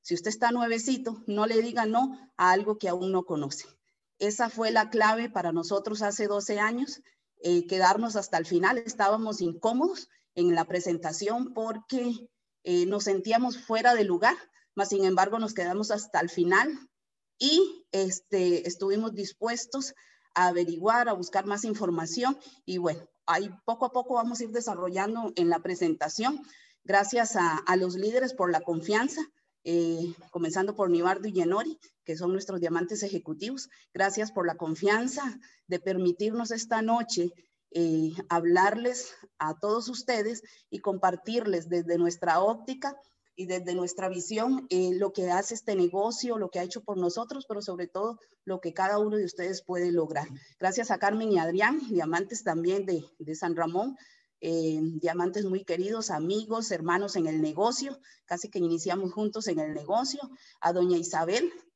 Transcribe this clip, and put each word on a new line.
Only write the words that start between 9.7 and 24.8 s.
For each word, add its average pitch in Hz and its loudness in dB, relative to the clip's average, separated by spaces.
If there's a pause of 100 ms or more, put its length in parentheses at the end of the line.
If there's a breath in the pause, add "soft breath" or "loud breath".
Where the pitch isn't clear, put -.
en 175 4
la 170 4
presentación 180 -2
porque, 226 -4 (360)
eh, 175 4
nos 202 0
sentíamos 220 2
fuera 226 4
de 214 4
lugar, 202 4 (380 soft breath)
mas 202 0
sin 196 2
embargo 190 4
nos 220 -4
quedamos 190 -2
hasta 208 0
el 170 0
final 185 4 (680)
y, 320 2
este, 185 2
estuvimos 196 -2
dispuestos 233 -6 (400 soft breath)
a 180 4
averiguar, 175 2
a 214 0
buscar 190 -2
más 208 -2
información 208 -2 (280 loud breath)
y 185 -4
bueno, 165 -2 (180)
ahí 185 0 (140)
poco 233 -2
a 247 -6
poco 247 -2
vamos 233 0
a 233 -4
ir 220 -10
desarrollando 208 -4